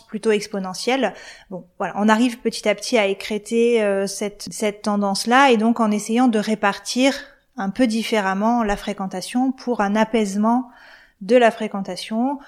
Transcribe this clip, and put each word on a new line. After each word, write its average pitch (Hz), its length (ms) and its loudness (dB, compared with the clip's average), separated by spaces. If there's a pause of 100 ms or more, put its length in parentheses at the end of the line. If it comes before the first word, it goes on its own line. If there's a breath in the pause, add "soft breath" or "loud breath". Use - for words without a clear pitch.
plutôt 220 240 -2
exponentielle. 208 840 -2 (380 loud breath)
Bon, 175 140 -12 (120)
voilà, 180 200 -6
on 214 120 2
arrive 233 300 2
petit - 280 -4
à 208 60 2
petit 208 240 -2
à 208 80 2
écréter, 220 800 0
euh, 196 240 0
cette, 202 420 -8
cette 208 320 -4
tendance-là, 208 680 2
et 233 60 6
donc 226 220 2
en 214 120 2
essayant 226 360 0
de 220 120 2
répartir 220 760 0 (440)
un 196 120 -4
peu 247 160 2
différemment 220 800 0
la 202 140 -2
fréquentation 202 760 -4
pour 247 300 -4
un 202 140 0
apaisement 220 720 0 (500 loud breath)
de 202 160 2
la 233 160 6
fréquentation, 220 960 -4